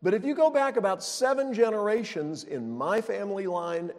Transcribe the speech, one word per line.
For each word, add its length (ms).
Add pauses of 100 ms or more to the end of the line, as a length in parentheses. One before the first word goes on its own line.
But 120
if 100
you 100
go 160
back 280
about 260
seven 500
generations 920
in 260
my 300
family 460
line, 520